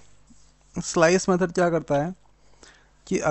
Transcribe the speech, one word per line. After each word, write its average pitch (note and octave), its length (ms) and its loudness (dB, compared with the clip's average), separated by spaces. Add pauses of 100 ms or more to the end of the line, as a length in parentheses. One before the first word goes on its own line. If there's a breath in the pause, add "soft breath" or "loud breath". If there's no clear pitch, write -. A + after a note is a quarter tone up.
(760 loud breath)
स्लाइस F3 540 2
मेथड F3+ 220 0
क्या F3 180 0
करता D3+ 340 0
है F3+ 100 -6 (920 soft breath)
कि F#3 100 0 (140)